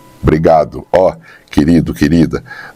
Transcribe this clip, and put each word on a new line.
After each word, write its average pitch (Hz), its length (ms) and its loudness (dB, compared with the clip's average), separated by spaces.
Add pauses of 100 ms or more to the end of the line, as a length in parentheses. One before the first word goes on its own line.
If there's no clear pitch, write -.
(240)
Obrigado. 78 680 0
Ó, 87 240 2 (380)
querido, 80 420 0
querida, 78 480 0 (340)